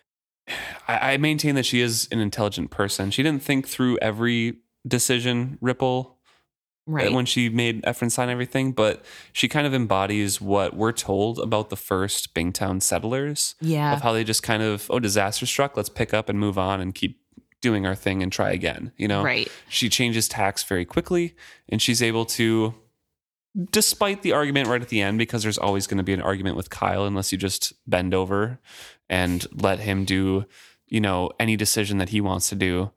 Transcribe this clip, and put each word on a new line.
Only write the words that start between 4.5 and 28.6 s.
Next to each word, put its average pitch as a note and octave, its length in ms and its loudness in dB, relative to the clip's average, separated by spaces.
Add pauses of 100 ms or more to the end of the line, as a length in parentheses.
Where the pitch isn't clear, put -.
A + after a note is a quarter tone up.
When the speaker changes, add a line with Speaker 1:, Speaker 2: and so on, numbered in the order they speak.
Speaker 1:
decision, B2 760 0
Ripple, B2+ 560 -2 (680)
Speaker 2:
Right. C3 280 0
Speaker 1:
when B2 120 2
she A#2+ 220 2
made A#2 360 0
Efren A#2+ 280 0
sign B2 160 0
everything, B2 460 -2
but G#2+ 320 0 (260)
she - 160 0
kind D3 180 2
of C3+ 80 0
embodies G2+ 680 2
what G2 340 2
we're A2 160 2
told G#2+ 480 0
about G#2+ 300 0
the F#2+ 80 -8
first - 560 -2
Bingtown F#2 480 -2
settlers. C3 800 -2
Speaker 2:
Yeah. D3+ 320 0
Speaker 1:
Of C#3+ 80 0
how A#2+ 100 2
they A2+ 140 2
just A2 180 0
kind A2 180 2
of, G#2+ 280 0
"Oh, B2 100 2
disaster G#2 460 0
struck, C#3 320 0
let's G#2 100 -2
pick - 260 -4
up A2 140 2
and G#2 100 0
move G2+ 200 0
on F#2+ 240 0
and F#2+ 120 -4
keep - 280 -4 (400)
doing G#2+ 240 2
our F#2+ 100 0
thing F#2+ 260 0
and F#2 80 -2
try G2 220 0
again," F#2 460 -4
you G#2 100 -2
know? G2+ 160 2
Speaker 2:
Right. A#2+ 240 -2 (220)
Speaker 1:
She - 180 0
changes A2+ 400 2
tacks - 360 0
very F2+ 200 0
quickly, E3+ 500 0 (360)
and G#2+ 120 0
she's A#2 220 2
able A2+ 220 2
to, A2+ 500 2 (960)
despite G3+ 500 2
the D#3+ 120 2
argument C#3 340 2
right A#2+ 140 2
at A#2+ 80 -10
the G#2+ 120 2
end, G2+ 160 2
because A2+ 260 0
there's G#2+ 140 0
always G2 300 0
gonna G2 160 0
be F#2+ 100 0
an F#2+ 80 0
argument G2 360 -2
with F#2+ 120 -6
Kyle G2 360 0
unless G2 260 -2
you F#2+ 60 0
just F#2+ 360 -4 (140)
bend F2+ 260 0
over G2 460 0 (500)